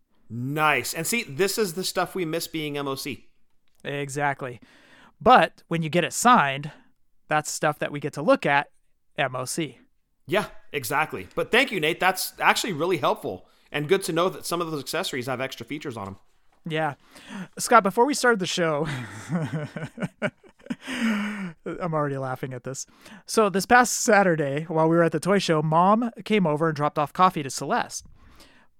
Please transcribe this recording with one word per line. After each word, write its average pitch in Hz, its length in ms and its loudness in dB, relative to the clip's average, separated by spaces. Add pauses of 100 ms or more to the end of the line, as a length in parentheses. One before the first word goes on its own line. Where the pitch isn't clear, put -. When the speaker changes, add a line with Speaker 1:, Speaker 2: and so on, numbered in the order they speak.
(300)
Speaker 1:
Nice. 135 640 0
And 165 140 -6
see, 233 160 -2
this 165 340 0
is 190 180 0
the 185 100 -6
stuff - 300 -2
we 185 100 -2
miss 165 220 -4
being 151 300 -6
M 143 100 -4
O 135 80 -4
C. - 340 -10 (560)
Speaker 2:
Exactly. 139 760 -4 (600)
But 214 480 6
when 170 120 0
you 156 80 -2
get 170 140 2
it 135 80 -4
signed, 147 600 4 (580)
that's 151 200 0
stuff 151 300 -2
that 156 140 -4
we 147 80 -8
get 143 120 -6
to 143 80 -8
look 262 240 4
at, 143 240 2 (480)
M 131 160 0
O 127 120 -6
C. 139 320 -6 (500)
Speaker 1:
Yeah, 190 200 -2 (260)
exactly. 135 600 -4
But 165 160 -4
thank 254 200 4
you, 190 80 -2
Nate. 160 220 0
That's 185 400 0
actually 196 320 2
really 165 240 0
helpful 131 500 -4 (240)
and 147 180 -4
good 190 140 2
to 175 100 -4
know 170 160 2
that 123 160 -12
some 175 160 -2
of 165 100 -4
those 151 100 -4
accessories 151 460 -4
have 127 140 -4
extra 131 240 -8
features 143 320 -10
on 190 100 -8
'em. 190 100 -12 (480)
Speaker 2:
Yeah. 156 280 -4 (640)
Scott, 220 260 6
before 214 220 2
we 294 80 2
started 233 260 2
the 185 60 -4
show, 160 420 0 (420)
<laughs> - 1600 -8
I'm 208 1040 -4
already 147 240 -2
laughing 131 360 -6
at 123 100 -12
this. 131 220 -10 (400)
So 214 240 2
this 185 160 -2
past 247 360 6
Saturday, 160 680 4
while 160 200 2
we 165 80 4
were 170 80 6
at 165 80 4
the 156 80 0
toy 190 200 2
show, 160 220 2
Mom 190 500 4 (140)
came 214 220 2
over 151 200 2
and 156 80 0
dropped 147 240 0
off 143 140 0
coffee 180 300 2
to 131 60 -8
Celeste. - 560 -4 (760)